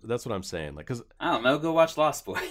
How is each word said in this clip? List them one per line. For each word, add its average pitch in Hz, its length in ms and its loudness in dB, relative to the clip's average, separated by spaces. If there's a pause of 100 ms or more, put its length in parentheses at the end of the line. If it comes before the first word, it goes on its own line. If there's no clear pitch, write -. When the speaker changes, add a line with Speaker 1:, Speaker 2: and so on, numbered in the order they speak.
Speaker 1:
that's 117 200 -4
what 113 120 -4
I'm 92 80 -6
saying. 78 320 -6
Like, 76 100 -14
'cause 120 160 -6 (180)
Speaker 2:
I 170 140 0
don't 117 80 0
know, 131 160 4
go 160 160 -2
watch 160 240 4
Lost 151 280 0
Boys. 95 120 -6 (120)